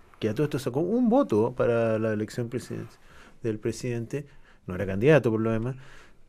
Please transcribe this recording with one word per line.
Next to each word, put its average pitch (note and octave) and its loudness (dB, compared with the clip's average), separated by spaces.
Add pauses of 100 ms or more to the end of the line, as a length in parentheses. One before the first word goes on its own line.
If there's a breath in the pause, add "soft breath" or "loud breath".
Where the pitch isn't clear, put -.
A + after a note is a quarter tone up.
(180)
que G#2+ 0
a G#2+ -2
todo D3 0
esto D3 -2
sacó B2 -4
un A3+ 2
voto B2+ 4
para A#2 2
la A2 0
elección G#2+ -6
presiden-, A2+ -10 (540 soft breath)
del A2 -4
presidente, A#2+ -6 (400 soft breath)
no F#2 -6
era F#2+ -4
candidato A#2 4
por A2 2
lo A2+ 0
demás, A2+ -2 (520 soft breath)